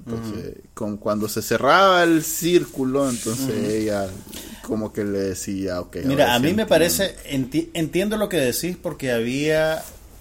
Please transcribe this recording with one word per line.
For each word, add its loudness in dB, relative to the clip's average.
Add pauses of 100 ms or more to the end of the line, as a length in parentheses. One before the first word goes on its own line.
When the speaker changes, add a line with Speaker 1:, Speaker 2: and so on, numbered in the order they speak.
Speaker 1:
Entonces, -8
Speaker 2:
Ujú. -18 (120)
Speaker 1:
con, -6
cuando -2
se -4
cerraba 6
el 4
círculo, 0
entonces -4
Speaker 2:
Ujú. 0
Speaker 1:
ella 0 (540)
como -4
que -4
le -2
decía, -4
"Ok, -10
Speaker 2:
Mira, 4
Speaker 1:
ahora 4
Speaker 2:
a 4
Speaker 1:
sí 2
Speaker 2:
mí 4
me 2
Speaker 1:
entiendo". -2
Speaker 2:
parece, 4 (140)
enti-, -2
entiendo 0
lo 0
que -2
decís 0
porque -4
había 0 (380)